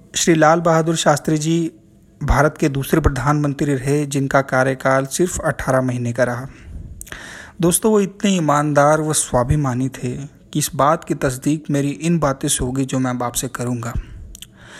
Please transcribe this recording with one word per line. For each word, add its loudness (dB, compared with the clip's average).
श्री 2
लाल 6
बहादुर 2
शास्त्री 0
जी 0
भारत 2
के 2
दूसरे 0
प्रधानमंत्री 0
रहे 0
जिनका 0
कार्यकाल 0
सिर्फ -2
अठारह 0
महीने -2
का 2
रहा। -4
दोस्तों, 2
वो 4
इतने -2
ईमानदार 4
व -2
स्वाभिमानी 0
थे -10
कि -2
इस -2
बात 2
की -4
तस्दीक -2
मेरी 0
इन -2
बातें -2
से -2
होगी -2
जो -4
मैं -2
अब -4
आपसे -6
करूँगा। -6